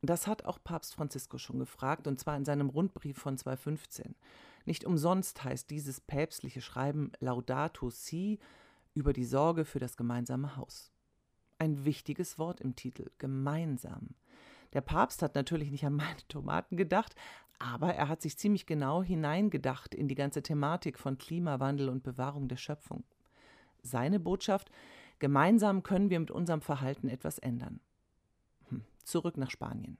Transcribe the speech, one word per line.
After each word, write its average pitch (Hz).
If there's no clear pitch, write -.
Das 170
hat 214
auch -
Papst -
Franziskus 143
schon 127
gefragt, 139
und 135
zwar 147
in 139
seinem 147
Rundbrief 143
von 135
zweitausendfünfzehn. -
Nicht -
umsonst 175
heißt 127
dieses 147
päpstliche 139
Schreiben 139
Laudato 127
Si 190
über 143
die 123
Sorge 156
für -
das 127
gemeinsame 127
Haus. -
Ein 147
wichtiges 151
Wort 165
im 131
Titel, -
gemeinsam. 139
Der 139
Papst 170
hat 151
natürlich 147
nicht 143
an 143
meine 151
Tomaten -
gedacht, 185
aber 143
er 143
hat 160
sich 147
ziemlich 208
genau 151
hineingedacht 156
in -
die 135
ganze 143
Thematik 151
von 135
Klimawandel 139
und 131
Bewahrung 135
der 127
Schöpfung. -
Seine 135
Botschaft: 190
Gemeinsam 190
können 196
wir 170
mit 156
unserem 165
Verhalten 135
etwas 123
ändern. 123
Hm, 120
zurück 165
nach 131
Spanien. -